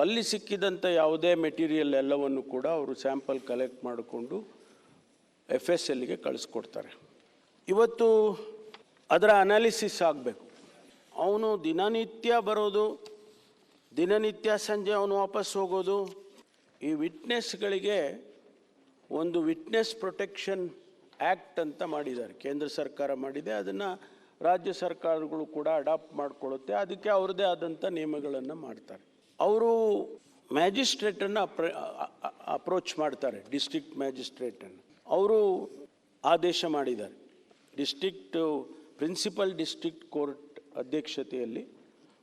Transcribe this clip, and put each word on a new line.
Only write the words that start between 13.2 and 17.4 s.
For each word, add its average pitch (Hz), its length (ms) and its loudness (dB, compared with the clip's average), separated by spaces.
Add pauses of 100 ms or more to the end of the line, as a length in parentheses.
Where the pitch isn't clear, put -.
ದಿನನಿತ್ಯ 214 600 2
ಸಂಜೆ 208 360 -2
ಅವನು 202 220 2
ವಾಪಸ್ 196 420 -2
ಹೋಗೋದು. 190 520 0 (720)
ಈ 147 100 -2
ವಿಟ್ನೆಸ್‌ಗಳಿಗೆ 196 1300 0 (840)